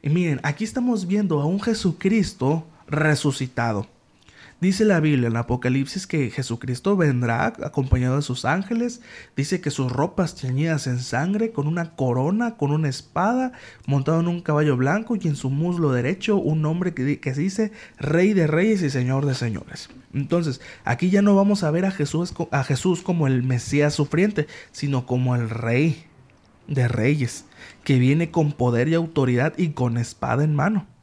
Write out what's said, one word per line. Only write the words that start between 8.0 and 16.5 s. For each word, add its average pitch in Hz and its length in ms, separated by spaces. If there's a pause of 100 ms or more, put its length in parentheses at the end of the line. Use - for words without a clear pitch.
de 143 80
sus 123 200
ángeles. 226 580 (340)
Dice 156 260
que 147 80
sus 127 220
ropas 156 420
teñidas 139 540
en 123 120
sangre, 190 520
con 147 160
una 165 280
corona, 156 600
con 143 140
una 156 180
espada, 247 600 (340)
montado 139 340
en 170 80
un 175 140
caballo 147 340
blanco 180 400
y 185 120
en 147 80
su 131 160
muslo 160 400
derecho 147 460
un 156 260